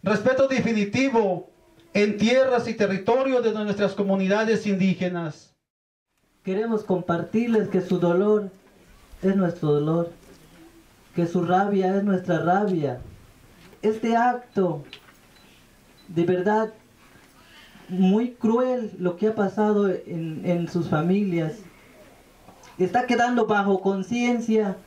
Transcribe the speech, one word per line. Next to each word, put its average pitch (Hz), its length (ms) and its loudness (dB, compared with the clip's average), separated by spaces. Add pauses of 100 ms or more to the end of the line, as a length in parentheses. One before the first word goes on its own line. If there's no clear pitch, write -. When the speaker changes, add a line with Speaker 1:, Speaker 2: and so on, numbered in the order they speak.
Speaker 1:
respeto 262 460 2
definitivo 220 1000 0 (440)
en 208 240 2
tierras 247 500 2
y 220 60 -4
territorios 240 680 2
de 220 100 2
nuestras 208 420 -2
comunidades 196 720 0
indígenas. 180 880 -2 (880)
Speaker 2:
Queremos 214 420 -2
compartirles 196 840 -2
que 185 120 0
su 180 180 -2
dolor 196 520 2 (720)
es 190 120 2
nuestro 170 380 0
dolor, 160 400 0 (1000)
que 170 120 0
su 175 160 -2
rabia 190 540 2
es 202 80 0
nuestra 180 340 0
rabia. 165 640 0 (800)
Este 220 340 0
acto, 202 680 0 (1200)
de 170 160 -2
verdad, 208 480 0 (1160)
muy 190 440 2
cruel 233 680 0
lo 180 180 -2
que 214 120 0
ha 220 60 0
pasado 208 540 0
en, 165 560 -6
en 175 240 -2
sus 165 200 -2
familias, 175 680 0 (1200)
está 240 280 0
quedando 240 400 2
bajo 202 340 2
conciencia 220 960 0 (100)